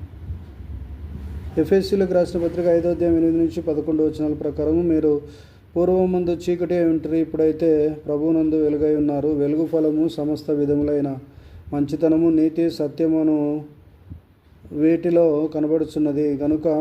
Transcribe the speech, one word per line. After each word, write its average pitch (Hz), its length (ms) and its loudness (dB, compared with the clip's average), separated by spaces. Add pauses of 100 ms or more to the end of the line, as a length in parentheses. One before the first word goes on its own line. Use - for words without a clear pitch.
(1600)
ఎఫెసీయులకు 185 560 2
రాసిన 175 340 0
పత్రిక 170 180 -4
ఐదో 170 240 2
అధ్యాయం 170 280 2
ఎనిమిది 165 200 2
నుంచి 165 240 -2
పదకొండు 156 420 0
వచనాల 151 300 -2
ప్రకారము, 151 480 -2
మీరు 156 400 2 (540)
పూర్వమందు 180 560 2
చీకటి 175 440 -2
అయి 175 100 2
ఉంటిరి, 160 340 0
ఇప్పుడైతే 156 840 2
ప్రభువునందు 156 500 0
వెలుగై 151 400 2
ఉన్నారు. 147 320 0
వెలుగు 151 380 0
ఫలము 156 420 0
సమస్త 151 440 -4
విధములైన 147 680 0 (560)
మంచితనము, 156 560 2
నీతి, 160 420 2
సత్యమును 151 920 0 (1080)
వీటిలో 165 840 2
కనబడుచున్నది. 151 840 0
కనుక 147 260 0 (180)